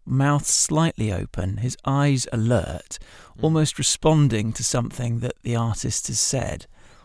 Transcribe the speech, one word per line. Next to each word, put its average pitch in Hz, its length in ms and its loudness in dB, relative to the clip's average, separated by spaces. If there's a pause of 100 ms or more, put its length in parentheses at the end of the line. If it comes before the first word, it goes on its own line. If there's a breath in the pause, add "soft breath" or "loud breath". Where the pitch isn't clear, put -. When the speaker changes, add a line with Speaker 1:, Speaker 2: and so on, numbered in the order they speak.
Speaker 1:
mouth 143 400 2
slightly 151 680 0
open, 95 460 -4
his 123 280 -4
eyes 139 480 2
alert, 113 640 0 (400 loud breath)
Speaker 2:
Mm. - 60 -12
Speaker 1:
almost 160 360 2
responding 139 760 4
to - 100 -8
something 120 580 -2
that 123 200 -4
the 120 140 -2
artist 117 520 -2
has 117 120 -4
said. - 480 -2 (380 soft breath)